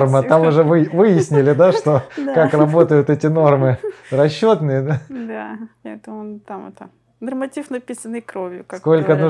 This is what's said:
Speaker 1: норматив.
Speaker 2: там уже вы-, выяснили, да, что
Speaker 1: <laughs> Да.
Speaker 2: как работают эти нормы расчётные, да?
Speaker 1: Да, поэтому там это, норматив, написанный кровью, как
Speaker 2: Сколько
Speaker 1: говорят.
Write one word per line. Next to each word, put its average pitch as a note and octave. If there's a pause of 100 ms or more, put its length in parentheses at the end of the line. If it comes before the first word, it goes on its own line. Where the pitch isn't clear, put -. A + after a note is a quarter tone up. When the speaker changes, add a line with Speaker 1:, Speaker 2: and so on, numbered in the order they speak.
(220)
Speaker 1:
норматив. -
Speaker 2:
там D#3+
уже D#3+
вы-, D#3+
выяснили, D#3
да, F3
что D3+
Speaker 1:
<laughs> -
Да. C#4
Speaker 2:
как D#3
работают D3+
эти D3
нормы C#3+ (340)
расчётные, D3+
да? D3
Speaker 1:
Да, A3 (240)
поэтому G#3+
там G3
это, G3 (320)
норматив, C4+
написанный A#3
кровью, F#3
как F#3
Speaker 2:
Сколько D#3+
Speaker 1:
говорят. D3+